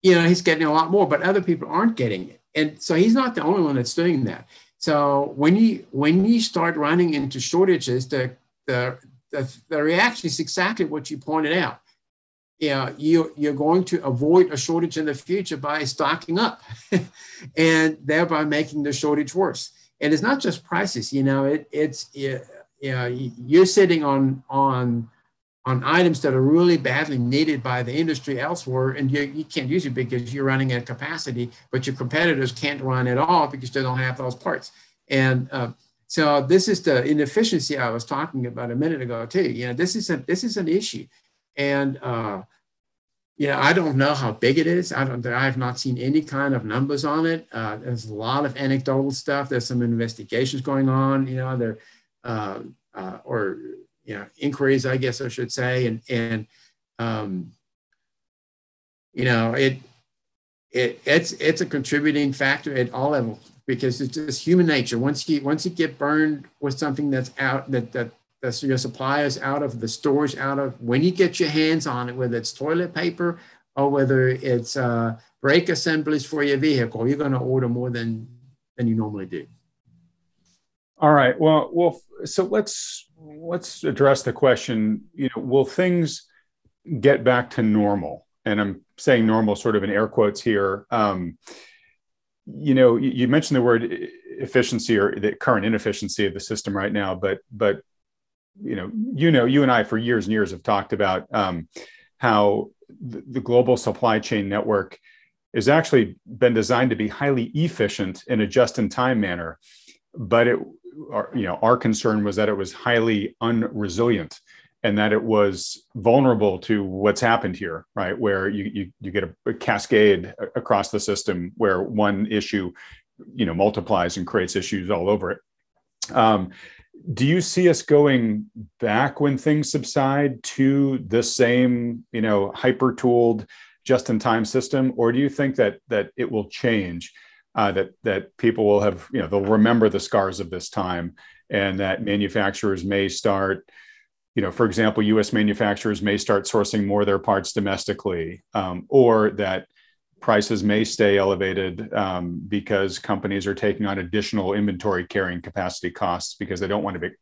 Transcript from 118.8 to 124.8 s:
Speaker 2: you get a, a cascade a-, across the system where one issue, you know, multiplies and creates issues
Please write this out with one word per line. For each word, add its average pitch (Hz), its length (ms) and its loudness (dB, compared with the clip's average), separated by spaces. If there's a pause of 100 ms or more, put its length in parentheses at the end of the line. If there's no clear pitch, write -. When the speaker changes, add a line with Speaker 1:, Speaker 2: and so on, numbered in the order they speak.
Speaker 2:
you 95 120 -10
get 98 100 0
a, 82 120 -8 (120)
a 117 80 -2
cascade 104 840 4
a-, 110 180 -6
across 101 320 0
the 107 80 -2
system 95 580 -4
where 95 240 2
one 104 460 0
issue, 101 460 -2 (640)
you 113 120 0
know, 82 80 -2
multiplies 95 640 0
and 90 100 -6
creates 92 300 -2
issues 92 340 -4